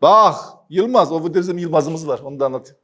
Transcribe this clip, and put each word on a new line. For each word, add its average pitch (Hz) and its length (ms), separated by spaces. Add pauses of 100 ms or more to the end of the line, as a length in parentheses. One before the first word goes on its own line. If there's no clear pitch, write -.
Bak. 190 340 (340)
Yılmaz. 214 420
O 160 120
bu 165 100
bizim 180 240
Yılmaz'ımız 160 500
var. 127 120
Onu 139 200
da 139 60
anlatayım. 131 380